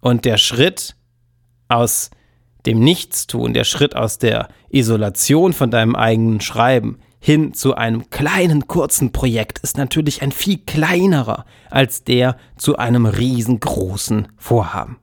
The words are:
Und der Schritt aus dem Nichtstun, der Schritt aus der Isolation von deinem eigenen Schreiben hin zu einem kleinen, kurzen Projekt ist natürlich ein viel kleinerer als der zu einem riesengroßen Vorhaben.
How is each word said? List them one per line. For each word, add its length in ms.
Und 240
der 120
Schritt 600
aus 420
dem 120
Nichtstun, 760
der 100
Schritt 320
aus 220
der 300
Isolation 840
von 180
deinem 260
eigenen 440
Schreiben 580
hin 360
zu 200
einem 360
kleinen, 580
kurzen 420
Projekt 500
ist 160
natürlich 460
ein 100
viel 260
kleinerer 880
als 340
der 320
zu 200
einem 300
riesengroßen 1300
Vorhaben. 680